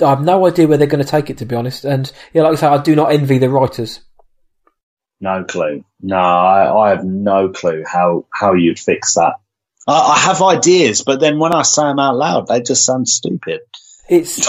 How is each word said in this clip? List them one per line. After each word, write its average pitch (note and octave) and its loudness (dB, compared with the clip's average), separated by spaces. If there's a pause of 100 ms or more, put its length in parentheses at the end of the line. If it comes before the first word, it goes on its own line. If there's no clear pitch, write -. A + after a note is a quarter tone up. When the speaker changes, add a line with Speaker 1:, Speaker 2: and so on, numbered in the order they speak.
Speaker 1:
I D3 4
have C3+ 0
no F#3 2
idea E3 2
where D3+ 4
they're C#3+ 4
gonna C#3+ -2
take D3 -2
it, - -12
to A2+ -10
be A#2+ -6
honest. B2 -8
And C3+ -4 (240)
yeah, D#3+ 4
like D#3 2
I D#3 0
say, D#3 0
I C#3+ 4
do D#3 2
not D3+ 2
envy C#3 2
the B2+ 2
writers. B2+ -2 (1200)
Speaker 2:
No F#2+ -4
clue. F2 -4 (160)
No, F#2+ -4
I, F#2 4
I G2+ 4
have F#2+ 0
no G2 0
clue D#2+ -6
how, F2 -2
how G2+ 0
you'd E2+ 2
fix - -4
that. E2 0 (520)
I, D3 2
I - 0
have F3+ 0
ideas, E3 2
but C3+ -2
then D3+ 0
when E3 0
I D3+ 0
say - 0
'em C#3+ -2
out C3+ 0
loud, D3+ -2
they A#2+ 0
just B2+ -2
sound B2+ -2
stupid. - -6 (480)
Speaker 1:
It's, F3 0 (120)